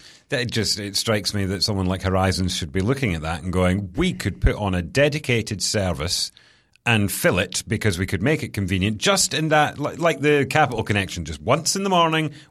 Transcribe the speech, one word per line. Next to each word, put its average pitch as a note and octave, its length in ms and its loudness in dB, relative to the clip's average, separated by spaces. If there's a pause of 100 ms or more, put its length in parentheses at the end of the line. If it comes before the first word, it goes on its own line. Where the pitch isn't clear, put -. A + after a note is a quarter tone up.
(280)
that B2 220 -4
just, G#2+ 280 0
it G2+ 180 -6
strikes G#2 380 0
me G2 120 -2
that F#2 160 -2
someone G2 240 0
like F#2 160 0
Horizons F#2 540 2
should D#2+ 160 -6
be F#2 80 0
looking A#2+ 340 0
at D#2 80 -4
that D#2+ 200 -6
and F#2 100 -4
going, F#2 420 2
"We F3+ 200 0
could G2 260 -6
put C3 160 4
on G2 180 -2
a F2+ 80 0
dedicated B2 800 0
service F2 680 -2 (540)
and G#2+ 260 4
fill - 260 2
it - 300 -2
because G2+ 300 0
we F#2+ 80 0
could F#2 160 -4
make C#3+ 200 0
it A2+ 100 -8
convenient G2 460 0
just G3 360 2
in D#3 140 -2
that, D3+ 300 2
li-, B2 180 -6
like D#3+ 240 0
the C#3+ 280 4
Capital C3 340 2
Connection, G2 420 -2
just D#2+ 180 -8
once D3+ 340 0
in G3 80 -2
the G3 60 -2
morning, D#3+ 400 2 (200)